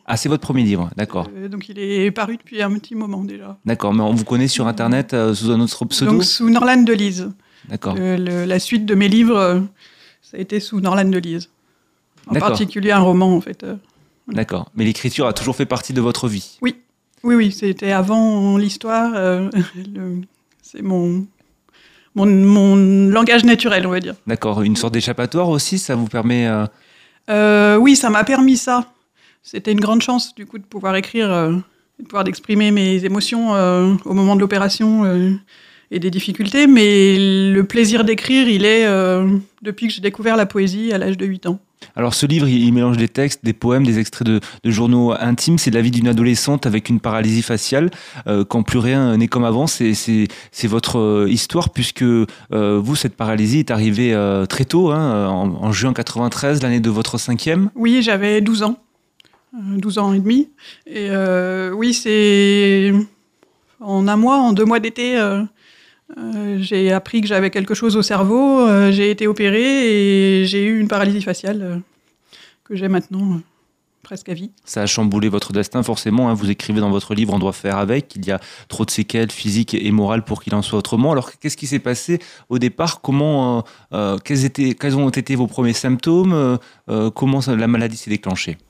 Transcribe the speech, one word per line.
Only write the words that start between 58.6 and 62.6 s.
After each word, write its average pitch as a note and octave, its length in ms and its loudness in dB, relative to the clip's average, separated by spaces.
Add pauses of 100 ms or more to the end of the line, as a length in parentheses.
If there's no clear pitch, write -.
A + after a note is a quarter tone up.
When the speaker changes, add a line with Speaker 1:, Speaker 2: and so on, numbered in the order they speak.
Speaker 2:
ans. A3 140 -4 (760)
Euh, G3+ 240 -6
douze G3 200 -4
ans G3 160 0
et G3 60 2
demi. A#3+ 280 0 (400)
Et, G3+ 220 -8
euh, F#3 640 -2
oui, A3+ 220 0
c'est G3+ 1000 2 (880)